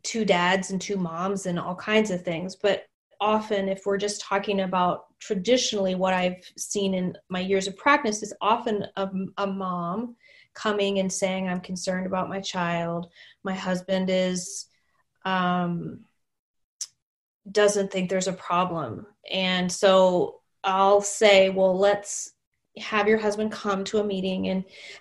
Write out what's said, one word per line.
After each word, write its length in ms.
two 220
dads 460
and 100
two 160
moms 480
and 140
all 160
kinds 340
of 140
things. 320
But 320
often, 500
if 160
we're 140
just 200
talking 420
about 440
traditionally 760
what 180
I've 320
seen 380
in 200
my 100
years 280
of 100
practice, 460
is 180
often 540
a, 120
a 80
mom 680
coming 420
and 160
saying, 340
"I'm 140
concerned 460
about 220
my 120
child. 680
My 100
husband 560
is, 560
um, 760
doesn't 400
think 180
there's 180
a 60
problem." 720
And 420
so 680
I'll 380
say, 500
"Well, 260
let's 560
have 300
your 120
husband 320
come 320
to 160
a 40
meeting." 460
And 140